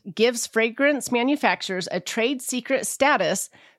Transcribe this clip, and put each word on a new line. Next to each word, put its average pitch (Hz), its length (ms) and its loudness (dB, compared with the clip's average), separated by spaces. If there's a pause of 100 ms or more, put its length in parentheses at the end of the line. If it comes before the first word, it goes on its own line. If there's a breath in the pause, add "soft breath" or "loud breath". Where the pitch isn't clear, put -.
(160)
gives 233 320 2
fragrance 240 640 0
manufacturers 233 800 0
a 180 80 -2
trade 247 420 -2
secret 247 460 -2
status, 202 640 2 (280 soft breath)